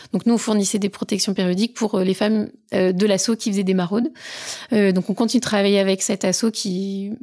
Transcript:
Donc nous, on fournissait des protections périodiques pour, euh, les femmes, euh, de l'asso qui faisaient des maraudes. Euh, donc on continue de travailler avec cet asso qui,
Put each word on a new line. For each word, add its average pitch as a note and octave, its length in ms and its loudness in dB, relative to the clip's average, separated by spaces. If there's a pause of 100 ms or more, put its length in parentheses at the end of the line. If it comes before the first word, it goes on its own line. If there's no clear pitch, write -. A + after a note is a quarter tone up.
(120)
Donc F#3+ 140 0
nous, A#3 80 4
on A3+ 40 4
fournissait G#3 400 0
des G3 100 0
protections G3 460 -2
périodiques F#3+ 400 0
pour, - 200 -2
euh, F#3 100 2
les F#3+ 100 2
femmes, G#3+ 340 0 (260)
euh, F#3 180 2
de F#3 140 2
l'asso G#3 300 2
qui A3+ 140 -4
faisaient G3+ 120 0
des F#3 120 0
maraudes. G3+ 360 0 (640)
Euh, G#3 200 4
donc F3+ 180 0
on G3 40 0
continue A#3 260 2
de - 60 -4
travailler G3+ 320 2
avec F#3+ 240 2
cet - 220 -2
asso F#3+ 280 0
qui, G3 580 -4 (120)